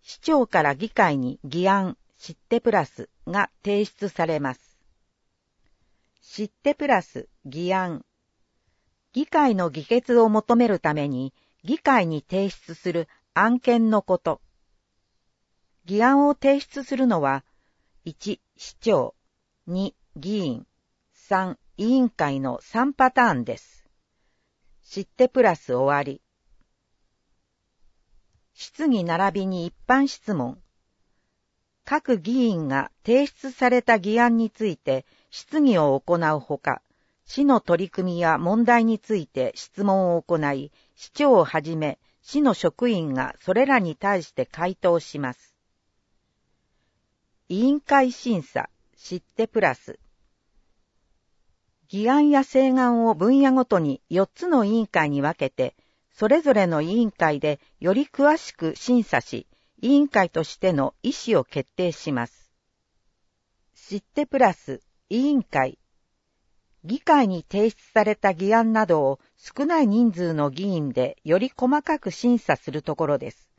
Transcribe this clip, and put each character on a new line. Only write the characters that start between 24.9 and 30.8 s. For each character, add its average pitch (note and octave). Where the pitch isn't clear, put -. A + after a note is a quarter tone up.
っ -
て -
プ B3+
ラ F3+
ス -
終 C3+
わ C#3+
り。 C#3
質 -
疑 G3+
並 F3
び F#3+
に F3+
一 F3
般 C4+
質 -
問。 B2+